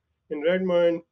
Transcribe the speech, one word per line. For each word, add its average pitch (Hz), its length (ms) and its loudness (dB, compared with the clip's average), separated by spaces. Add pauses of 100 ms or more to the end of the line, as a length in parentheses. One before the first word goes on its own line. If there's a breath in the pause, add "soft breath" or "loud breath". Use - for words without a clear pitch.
(300)
in 151 120 -8
Redmond. 175 600 0 (100)